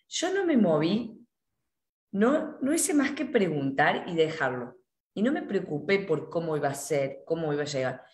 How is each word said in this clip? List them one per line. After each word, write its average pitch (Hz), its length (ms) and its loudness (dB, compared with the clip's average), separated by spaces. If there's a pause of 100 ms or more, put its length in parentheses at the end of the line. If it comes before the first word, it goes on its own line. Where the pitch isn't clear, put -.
yo 370 260 -2
no 392 100 0
me 320 120 4
moví, 180 640 2 (920)
no, 277 480 2
no 269 140 0
hice 339 200 0
más 285 180 2
que 302 120 -4
preguntar 151 840 2
y 175 80 -4
dejarlo. 135 600 0 (380)
Y 196 80 -2
no 254 100 2
me 349 100 -2
preocupé 180 580 -2
por 156 300 -2
cómo 165 260 -2
iba 147 120 0
a 139 60 -4
ser, 139 520 -4
cómo 165 260 -2
iba 147 100 0
a 143 40 -4
llegar. 131 360 -4 (120)